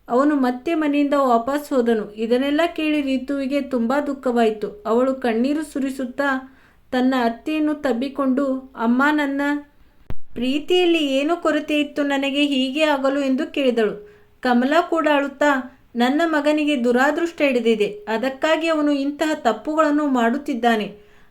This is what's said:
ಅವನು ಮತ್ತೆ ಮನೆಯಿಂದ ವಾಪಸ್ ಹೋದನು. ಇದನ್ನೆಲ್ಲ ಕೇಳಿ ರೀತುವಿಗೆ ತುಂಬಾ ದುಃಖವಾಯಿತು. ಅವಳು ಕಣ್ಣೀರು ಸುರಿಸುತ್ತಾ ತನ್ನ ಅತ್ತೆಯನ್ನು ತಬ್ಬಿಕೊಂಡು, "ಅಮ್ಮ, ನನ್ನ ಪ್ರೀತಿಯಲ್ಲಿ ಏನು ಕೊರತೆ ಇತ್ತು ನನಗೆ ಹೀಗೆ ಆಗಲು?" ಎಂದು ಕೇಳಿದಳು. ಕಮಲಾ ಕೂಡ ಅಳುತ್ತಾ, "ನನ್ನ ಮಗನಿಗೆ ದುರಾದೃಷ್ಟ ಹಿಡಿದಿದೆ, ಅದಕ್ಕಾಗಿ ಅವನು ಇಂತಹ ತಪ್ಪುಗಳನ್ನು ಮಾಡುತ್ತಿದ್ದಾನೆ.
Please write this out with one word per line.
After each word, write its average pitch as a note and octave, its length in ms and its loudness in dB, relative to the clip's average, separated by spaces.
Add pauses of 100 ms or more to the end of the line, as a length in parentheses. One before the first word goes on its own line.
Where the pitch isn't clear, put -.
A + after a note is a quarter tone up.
ಅವನು C#4+ 260 2
ಮತ್ತೆ B3+ 400 0
ಮನೆಯಿಂದ D4 420 0
ವಾಪಸ್ C4+ 560 0
ಹೋದನು. A#3 420 0
ಇದನ್ನೆಲ್ಲ B3 460 0 (160)
ಕೇಳಿ D4+ 240 0
ರೀತುವಿಗೆ C4+ 600 -2
ತುಂಬಾ C4 400 -2
ದುಃಖವಾಯಿತು. A#3+ 840 -2
ಅವಳು B3 280 2
ಕಣ್ಣೀರು C4 500 -2
ಸುರಿಸುತ್ತಾ C4+ 960 -6 (340)
ತನ್ನ B3+ 220 2 (100)
ಅತ್ತೆಯನ್ನು D4+ 500 -2
ತಬ್ಬಿಕೊಂಡು, C4 1040 -2
"ಅಮ್ಮ, A#3+ 260 2 (100)
ನನ್ನ C#4+ 280 0 (920)
ಪ್ರೀತಿಯಲ್ಲಿ E4 640 2
ಏನು C#4+ 380 0
ಕೊರತೆ D4+ 440 0
ಇತ್ತು D4 220 -2
ನನಗೆ C#4 400 0
ಹೀಗೆ C4+ 400 0
ಆಗಲು?" C#4 380 2
ಎಂದು C4+ 260 0
ಕೇಳಿದಳು. A#3 640 -2 (320)
ಕಮಲಾ B3+ 400 2
ಕೂಡ E4 340 0
ಅಳುತ್ತಾ, C#4 640 0 (180)
"ನನ್ನ C4 280 2
ಮಗನಿಗೆ D4 600 0
ದುರಾದೃಷ್ಟ D4 580 2
ಹಿಡಿದಿದೆ, A#3 440 2
ಅದಕ್ಕಾಗಿ C4 800 -2
ಅವನು D4+ 260 2
ಇಂತಹ D4 420 -2
ತಪ್ಪುಗಳನ್ನು D4+ 720 0
ಮಾಡುತ್ತಿದ್ದಾನೆ. A#3 1040 -2 (200)